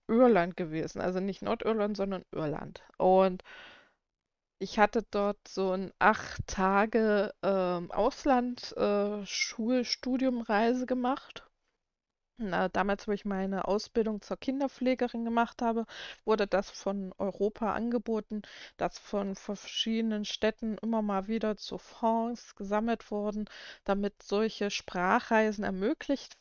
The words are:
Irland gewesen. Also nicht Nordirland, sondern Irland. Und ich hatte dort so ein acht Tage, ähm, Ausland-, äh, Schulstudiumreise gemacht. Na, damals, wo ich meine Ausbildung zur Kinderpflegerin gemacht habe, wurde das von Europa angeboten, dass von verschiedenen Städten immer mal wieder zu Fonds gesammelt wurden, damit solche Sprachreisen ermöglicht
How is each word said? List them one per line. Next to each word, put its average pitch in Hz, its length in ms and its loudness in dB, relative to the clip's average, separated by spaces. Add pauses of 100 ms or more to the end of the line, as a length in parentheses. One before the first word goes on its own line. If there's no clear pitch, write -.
Irland 220 480 6
gewesen. 160 460 -4
Also 185 180 0
nicht 190 220 -4
Nordirland, 214 560 0
sondern 196 340 -4
Irland. - 500 -6 (160)
Und 185 460 4 (1160)
ich 196 200 -2
hatte 208 320 4
dort 202 380 -2
so 190 220 0
ein 185 280 -4
acht - 480 2
Tage, 208 880 2 (100)
ähm, 180 480 0
Ausland-, 247 880 0
äh, 208 480 0
Schulstudiumreise 247 1600 0
gemacht. 254 580 -2 (960)
Na, 185 300 0
damals, 196 380 -2
wo 208 60 0
ich 196 120 -4
meine 190 420 -2
Ausbildung 214 540 -2
zur - 160 -8
Kinderpflegerin 254 880 -2
gemacht 233 380 0
habe, 226 240 0 (360)
wurde 214 220 2
das 196 240 0
von 196 480 -4
Europa 202 560 -2
angeboten, 220 680 -2 (340)
dass - 220 -2
von 202 340 -4
verschiedenen 220 920 -2
Städten 220 600 -2
immer 226 180 0
mal 196 260 -2
wieder 220 300 -2
zu - 220 -10
Fonds 226 720 -2
gesammelt 214 560 -2
wurden, 208 360 -4 (400)
damit 202 360 0
solche 208 480 0
Sprachreisen 214 920 2
ermöglicht 202 760 -2